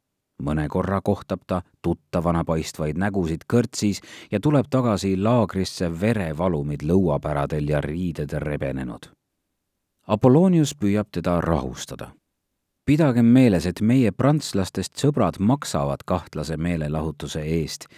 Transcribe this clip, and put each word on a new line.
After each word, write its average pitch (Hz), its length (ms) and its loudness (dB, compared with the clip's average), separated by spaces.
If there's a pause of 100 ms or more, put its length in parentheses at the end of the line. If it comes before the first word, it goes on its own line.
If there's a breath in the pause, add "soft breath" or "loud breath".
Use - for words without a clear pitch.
(420)
Mõne 76 240 -2
korra 92 400 -2
kohtab 98 400 -2
ta 90 140 -2 (220)
tuttavana 85 640 0
paistvaid 78 540 -4
nägusid 92 480 -2
kõrtsis 113 540 0 (300 loud breath)
ja 104 100 -2
tuleb 143 300 2
tagasi 107 460 0
laagrisse 95 680 0 (140)
verevalumid 80 840 -2
lõuapäradel 76 880 0
ja 73 100 2
riided 78 520 -4 (100)
rebenenud. 67 640 -6 (1000)
Apollonius 147 680 4
püüab 104 380 0
teda 87 280 0
rahustada. 76 720 -4 (760)
"Pidagem 139 380 4
meeles, 117 420 6
et 87 140 -4
meie 117 320 4
prantslastest 101 840 -2
sõbrad 123 400 0
maksavad 87 680 0
kahtlase 80 500 -4
meelelahutuse 78 840 -4
eest. 80 440 -4 (100)